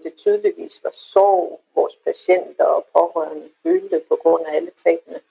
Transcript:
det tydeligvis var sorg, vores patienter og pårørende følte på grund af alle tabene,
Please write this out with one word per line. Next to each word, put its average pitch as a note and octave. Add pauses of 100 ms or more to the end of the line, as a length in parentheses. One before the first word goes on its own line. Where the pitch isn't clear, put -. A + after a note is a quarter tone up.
det D#3+
tydeligvis G#3
var -
sorg, F#3+ (160)
vores E3
patienter -
og D3+
pårørende D#3+ (140)
følte E4
på -
grund E3
af D3+
alle E3 (140)
tabene, E3 (120)